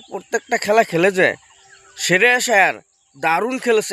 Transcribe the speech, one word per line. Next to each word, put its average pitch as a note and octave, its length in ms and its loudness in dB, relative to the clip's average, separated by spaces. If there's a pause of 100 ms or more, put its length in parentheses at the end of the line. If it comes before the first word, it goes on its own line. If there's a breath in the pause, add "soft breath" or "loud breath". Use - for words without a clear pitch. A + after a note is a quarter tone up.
(100)
প্রত্যেকটা A#3 540 -6
খেলা A3 180 4 (100)
খেলে E3+ 260 2
যায়, D3 160 2 (720)
শ্রেয়াস A#3 420 2 (100)
আয়ার E3+ 180 4 (420)
দারুণ E3+ 380 -2 (100)
খেলেছে, A3 280 0